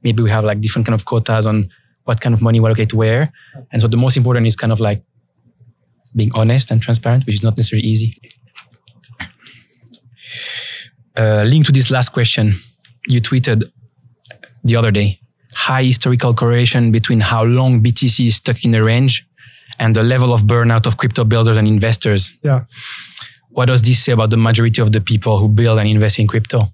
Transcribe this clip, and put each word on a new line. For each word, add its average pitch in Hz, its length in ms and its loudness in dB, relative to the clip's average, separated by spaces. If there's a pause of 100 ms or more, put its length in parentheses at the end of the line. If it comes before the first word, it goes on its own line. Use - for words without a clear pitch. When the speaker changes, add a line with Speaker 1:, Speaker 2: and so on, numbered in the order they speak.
Speaker 1:
maybe 117 200 0
we 110 60 2
have, 110 160 0
like, 104 140 -2
different 110 260 -2
kind 113 100 -2
of 110 100 -4
quotas 110 400 -2
on 107 240 -2 (360)
what 113 160 -4
kind 120 120 -2
of 110 80 0
money 113 200 2
we 113 60 2
allocate 110 260 -2
where. 113 380 0 (400)
And 113 100 -2
so 113 80 2
the 117 80 0
most 127 180 2
important 120 320 2
is 110 80 0
kind 113 160 -2
of, 107 80 -2
like, 104 240 -2 (1120)
being 110 200 0
honest 117 360 0
and 113 100 2
transparent, 120 440 0
which 110 100 -2
is 101 80 -4
not 110 140 0
necessarily 110 300 -2
easy. 110 260 -2 (3000)
Uh, 107 300 0
linked 143 200 4
to 147 60 2
this 131 180 2
last 127 180 0
question, 110 460 0 (540)
you 123 100 2
tweeted 117 460 0 (960)
the 113 120 2
other 117 160 2
day, 101 280 -2 (360)
"High 131 280 -2
historical 123 500 0
correlation 120 580 0
between 113 280 0
how 110 240 0
long 123 380 2
B 120 100 2
T - 160 0
C 120 200 2
is 104 80 2
stuck - 280 -4
in 120 80 2
the 110 120 2
range 123 420 0 (540)
and 113 160 2
the 110 80 2
level 123 300 2
of 110 100 2
burnout 117 420 2
of 110 120 -2
crypto 123 260 -2
builders 113 340 2
and 107 100 2
investors." 107 760 0
Speaker 2:
Yeah. 131 220 0 (840)
Speaker 1:
What - 160 -2
does 123 160 2
this 123 180 2
say - 120 0
about 110 180 2
the 113 80 2
majority 113 440 2
of 107 100 2
the 107 100 0
people 107 380 0
who 107 100 2
build 110 300 2
and 104 100 0
invest 107 300 0
in 107 80 2
crypto? 110 460 -2